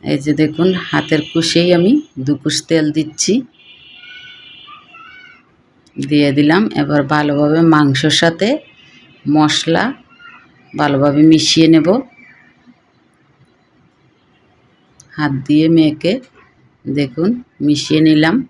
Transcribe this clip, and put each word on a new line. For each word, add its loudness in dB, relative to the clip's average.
এই -2
যে -2
দেখুন, 0
হাতের -2
কুশেই 0
আমি 2
দু -2
কুশ -4
তেল 0
দিচ্ছি, -4
দিয়ে 0
দিলাম। 2
এবার 0
ভালোভাবে 0
মাংসর 2
সাথে 0
মশলা 0
ভালোভাবে 0
মিশিয়ে 2
নেব। 4
হাত -4
দিয়ে 2
মেখে 0
দেখুন -4
মিশিয়ে 0
নিলাম। 2